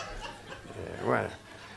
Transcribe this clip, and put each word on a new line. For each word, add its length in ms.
bueno. 240